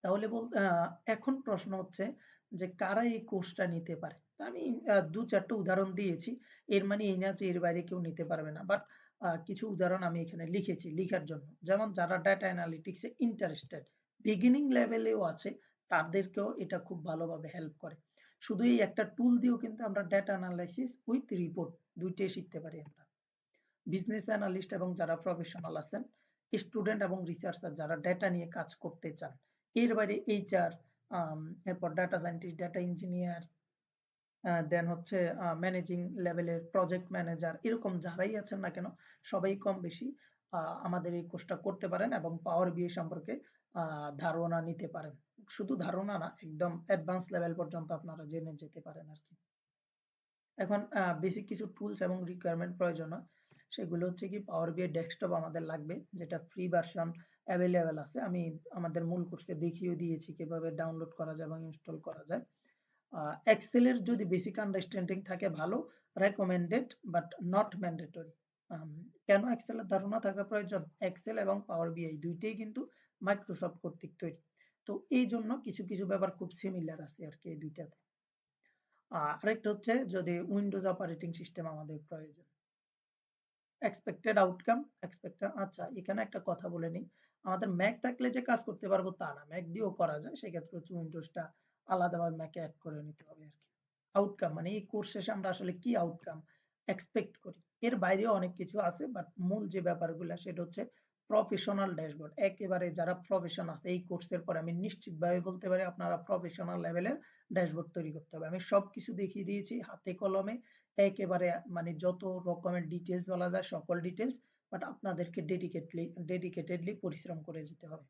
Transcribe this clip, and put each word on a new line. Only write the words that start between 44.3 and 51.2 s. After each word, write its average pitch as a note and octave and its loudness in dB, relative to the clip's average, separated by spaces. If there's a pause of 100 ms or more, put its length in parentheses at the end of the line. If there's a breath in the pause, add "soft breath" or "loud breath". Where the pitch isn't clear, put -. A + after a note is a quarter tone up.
নিতে E3 -4
পারেন। D#3 -8 (380)
শুধু A3+ -2
ধারণা F#3 0
না, E3 -6
একদম E3 -2
অ্যাডভান্স F3+ 2
লেভেল E3+ 2
পর্যন্ত E3 -4
আপনারা D#3+ -6
জেনে D#3+ -6
যেতে D3+ -14
পারেন D#3 -16
আর D#3 -18
কি। - -20 (1200)
এখন, G3+ 2
আহ, F3+ 2
বেসিক F#3+ -2